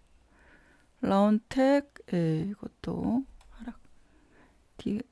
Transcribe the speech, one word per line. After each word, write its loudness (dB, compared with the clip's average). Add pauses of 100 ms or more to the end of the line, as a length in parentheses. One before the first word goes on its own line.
(1040)
라운텍, 2 (220)
예, 0
이것도 -6 (240)
하락. -16 (1000)
디-, -6